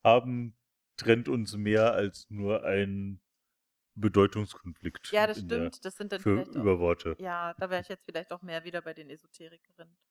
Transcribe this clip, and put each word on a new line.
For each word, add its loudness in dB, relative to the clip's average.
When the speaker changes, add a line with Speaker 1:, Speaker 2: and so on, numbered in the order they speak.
Speaker 1:
haben, 4
trennt 2
uns -4
mehr 4
als -2
nur -2
ein -2
Bedeutungskonflikt 0
Speaker 2:
Ja, 4
das -6
Speaker 1:
in -10
der, -2
Speaker 2:
stimmt. -18
Das -12
sind -12
dann -8
Speaker 1:
für -
Speaker 2:
vielleicht 2
auch, 2
Speaker 1:
Überworte. 0
Speaker 2:
ja, -8
da -8
wäre -4
ich -18
jetzt -12
vielleicht -12
auch -12
mehr -10
wieder -10
bei -14
den -20
Esoterikerinnen. -20